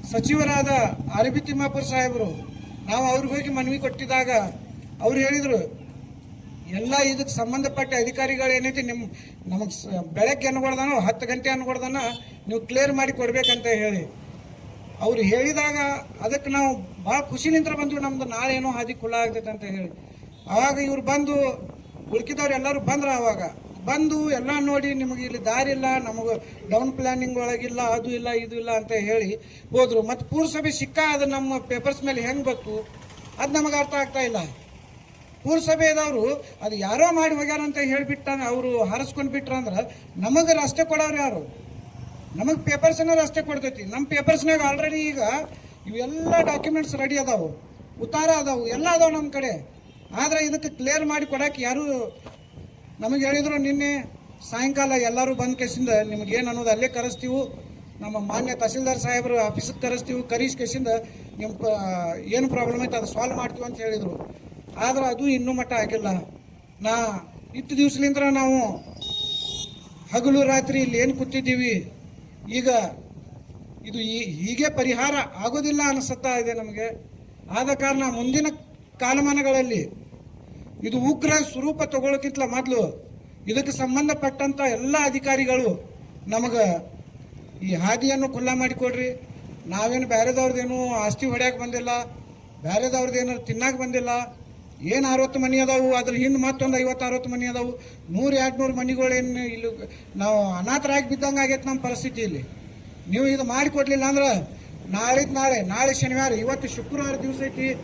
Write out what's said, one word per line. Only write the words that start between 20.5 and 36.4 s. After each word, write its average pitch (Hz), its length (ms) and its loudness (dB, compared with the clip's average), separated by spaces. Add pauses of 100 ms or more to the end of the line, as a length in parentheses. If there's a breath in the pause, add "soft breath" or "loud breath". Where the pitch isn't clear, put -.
ಇವ್ರು 277 220 0
ಬಂದು 285 320 2 (800)
ಉಳ್ಕಿದವ್ರು 277 420 0
ಎಲ್ಲರೂ 269 260 0
ಬಂದ್ರ. 277 280 0
ಅವಾಗ 233 340 2 (440)
ಬಂದು 302 460 2
ಎಲ್ಲ 254 180 0 (100)
ನೋಡಿ 285 340 2
ನಿಮಗೆ 254 300 -2
ಇಲ್ಲಿ 233 220 -6
ದಾರಿ 262 260 2
ಇಲ್ಲ, 262 140 0 (120)
ನಮಗೆ 226 720 -4
ಡೌನ್ 254 240 2
ಪ್ಲಾನಿಂಗ್ 254 440 -2
ಒಳಗಿಲ್ಲ, 240 440 -2
ಅದು 233 280 0
ಇಲ್ಲ, 240 200 -4
ಇದು 226 260 -2
ಇಲ್ಲ 233 160 -4
ಅಂತ 220 200 0
ಹೇಳಿ 214 440 0 (360 loud breath)
ಹೋದ್ರು. 233 300 4
ಮತ್ತು 240 240 -4
ಪುರಸಭೆ 302 460 0
ಸಿಕ್ಕ 277 280 -2 (140)
ಅದು 277 120 2
ನಮ್ಮ 269 320 -2
ಪೇಪರ್ಸ್ 262 460 -2
ಮೇಲೆ 262 180 -2
ಹೆಂಗ್ 262 240 -2
ಬಂತು 220 420 -4 (520)
ಅದು 277 140 0
ನಮಗೆ 302 220 2
ಅರ್ಥ 285 180 2
ಆಗ್ತಾ 269 260 0
ಇಲ್ಲ. 233 180 0 (1040)
ಪುರಸಭೆದವರು 311 1040 4 (160 loud breath)